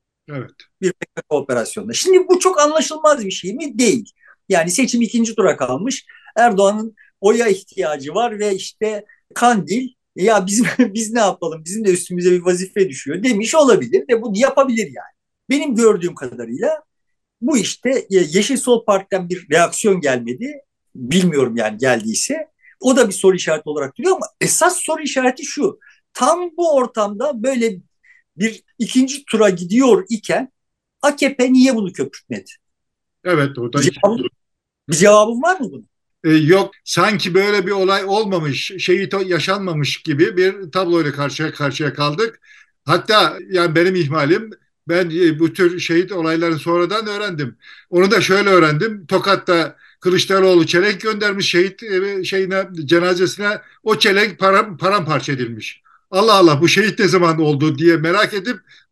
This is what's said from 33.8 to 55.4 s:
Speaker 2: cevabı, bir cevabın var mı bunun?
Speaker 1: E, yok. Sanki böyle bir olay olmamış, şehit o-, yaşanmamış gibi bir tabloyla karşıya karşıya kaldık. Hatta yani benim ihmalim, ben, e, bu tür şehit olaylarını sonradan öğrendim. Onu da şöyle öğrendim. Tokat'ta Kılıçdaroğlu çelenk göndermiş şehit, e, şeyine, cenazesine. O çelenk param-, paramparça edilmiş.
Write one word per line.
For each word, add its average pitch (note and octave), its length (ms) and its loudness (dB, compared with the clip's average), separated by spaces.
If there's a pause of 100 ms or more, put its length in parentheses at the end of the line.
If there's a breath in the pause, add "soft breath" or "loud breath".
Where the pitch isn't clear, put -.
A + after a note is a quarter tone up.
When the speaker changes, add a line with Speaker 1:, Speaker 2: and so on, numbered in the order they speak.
Speaker 2:
cevabı, A3+ 400 0 (640)
bir D#3 80 -2
cevabın G#3+ 460 6
var F4+ 180 0
mı G#3+ 120 -6
bunun? A#2+ 160 -18 (360)
Speaker 1:
E, D#3+ 60 2
yok. D#3+ 400 4 (140)
Sanki F#3 500 0
böyle G3 320 2
bir G3 40 -2
olay G3 340 0
olmamış, F#3+ 760 -2
şehit F#3 360 -2
o-, G3 120 0
yaşanmamış F3 760 -2
gibi D#3+ 340 0
bir F#3 340 0
tabloyla E3+ 420 0
karşıya C#3+ 400 -6
karşıya C#3 420 -4
kaldık. D3+ 460 -4 (440 soft breath)
Hatta F#3 540 2 (120)
yani F3 240 0
benim F3 200 2
ihmalim, E3 560 0 (380)
ben, F3 220 0
e, D#3+ 280 2
bu D#3+ 140 0
tür F3 280 0
şehit F3 320 0
olaylarını E3 460 -2
sonradan F3 480 -2
öğrendim. G3 520 -8 (320 loud breath)
Onu F#3 200 0
da G#3+ 100 2
şöyle G3+ 280 0
öğrendim. F3 580 2
Tokat'ta F3+ 680 0 (240 soft breath)
Kılıçdaroğlu F#3 640 2
çelenk F#3 340 0
göndermiş G#3 500 -2
şehit, F#3 320 0
e, G3 420 -4
şeyine, F#3+ 400 -2 (200)
cenazesine. F#3 720 0 (240 loud breath)
O G#3+ 160 0
çelenk G3+ 400 2
param-, F#3+ 400 2
paramparça D#3 540 -2
edilmiş. A#2 500 -8 (280 soft breath)